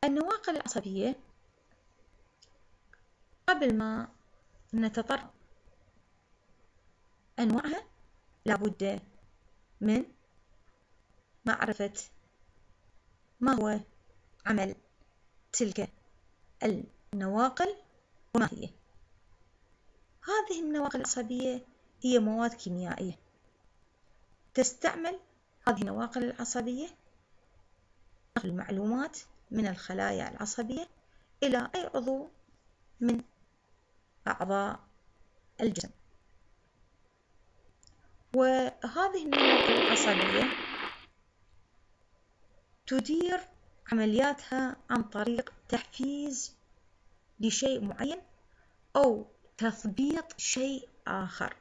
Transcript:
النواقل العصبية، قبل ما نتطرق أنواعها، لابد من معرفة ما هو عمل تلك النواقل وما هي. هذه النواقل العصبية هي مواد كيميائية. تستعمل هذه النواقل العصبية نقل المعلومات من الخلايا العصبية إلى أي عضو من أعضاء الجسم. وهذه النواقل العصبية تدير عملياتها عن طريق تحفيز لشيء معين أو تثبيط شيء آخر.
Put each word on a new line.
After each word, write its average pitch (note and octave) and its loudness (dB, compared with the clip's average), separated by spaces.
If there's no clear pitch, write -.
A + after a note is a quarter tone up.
النواقل D#4+ 0
العصبية، G#3 -4
قبل C4+ 4
ما A3 -2
نتطرق A3+ 0
أنواعها، D4 2
لابد G3 0
من G#3+ 4
معرفة G#3 -2
ما C4 4
هو G#3+ 2
عمل G3 0
تلك G3+ -2
النواقل A3+ 0
وما A#3 4
هي. - -10
هذه G4+ 0
النواقل D4 -2
العصبية B3 -4
هي B3+ 6
مواد A3+ 2
كيميائية. F3+ -6
تستعمل E4 0
هذه G#3 2
النواقل A3+ -4
العصبية B3 -4
نقل G3 -4
المعلومات G#3 -4
من G#3+ 0
الخلايا F#3+ -4
العصبية B3 -6
إلى B3+ 2
أي F4+ -4
عضو C4+ -2
من A#3 2
أعضاء G3 0
الجسم. F#3+ -2
وهذه C4 2
النواقل - 6
العصبية G#3+ 4
تدير E4 0
عملياتها B3+ 0
عن A#3 2
طريق G#3+ -4
تحفيز C#4 -6
لشيء A#3+ 0
معين C4+ -4
أو B3 6
تثبيط C4 -2
شيء C4 -2
آخر. - -4